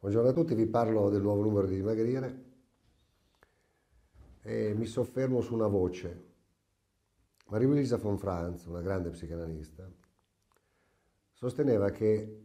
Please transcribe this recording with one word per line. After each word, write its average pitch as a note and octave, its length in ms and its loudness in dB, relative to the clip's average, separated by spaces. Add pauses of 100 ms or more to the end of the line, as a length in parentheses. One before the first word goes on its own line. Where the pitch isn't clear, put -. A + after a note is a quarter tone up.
Buongiorno A2+ 240 4
a C#3 100 2
tutti, D#3+ 140 2
vi A2 140 2
parlo A2 420 2
del G2+ 100 2
nuovo G2+ 220 2
numero G2+ 240 2
di F#2+ 80 0
Dimagrire A2+ 720 -2 (2000)
e A2 320 -2
mi A2 140 -2
soffermo B2+ 540 0
su A#2+ 120 -2
una A2+ 140 2
voce. F2+ 580 -2 (1200)
Maria A2 200 0
Luisa C#3 300 2
von G#2+ 200 -2
Franz, F2 500 -4
una F2 160 -8
grande F2+ 280 -2
psicanalista, E2 760 -10 (1500)
sosteneva B2 580 2
che G#2+ 540 0